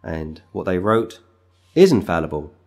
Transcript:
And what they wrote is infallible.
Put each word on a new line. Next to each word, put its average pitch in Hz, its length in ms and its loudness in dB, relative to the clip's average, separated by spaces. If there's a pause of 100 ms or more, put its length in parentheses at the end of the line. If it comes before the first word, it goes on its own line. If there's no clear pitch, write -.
And 78 380 -10 (100)
what 87 140 -8
they 92 120 -2
wrote 110 420 -2 (540)
is 185 180 6
infallible. 80 600 -2 (160)